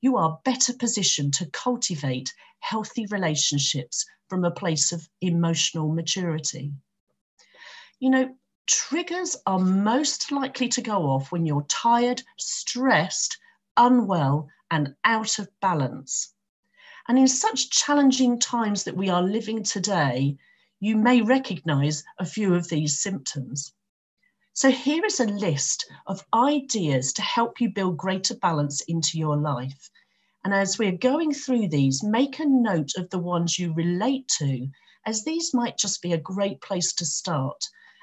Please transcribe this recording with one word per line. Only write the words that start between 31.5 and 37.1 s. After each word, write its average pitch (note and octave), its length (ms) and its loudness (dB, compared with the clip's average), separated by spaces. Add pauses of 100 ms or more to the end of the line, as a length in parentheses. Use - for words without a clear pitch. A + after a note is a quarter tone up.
these, C#3 340 2
make B3 380 0
a D#4+ 40 0
note A3 520 2
of F3+ 120 -8
the F#3 100 -4
ones F3 380 -2
you F3 140 -2
relate F3+ 560 0 (120)
to, C3+ 280 -2 (380)
as A3 180 -4
these E4 300 -4
might A#3+ 240 -2
just - 240 -4
be F3 100 -2
a E3+ 60 2
great G3 420 -4
place F3+ 360 -4
to F3 100 -6
start. - 640 -4 (340)